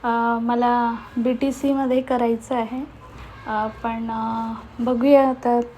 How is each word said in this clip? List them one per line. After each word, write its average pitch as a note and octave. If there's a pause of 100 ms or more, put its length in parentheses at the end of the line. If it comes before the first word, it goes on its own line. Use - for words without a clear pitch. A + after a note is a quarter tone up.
अ, A#3
मला A#3+ (220)
बीटीसीमध्ये C4
करायचं A#3+
आहे, B3 (640)
अ, A3 (160)
पण, A3+
अ, A3+ (260)
बघूया C4
आता A#3+ (180)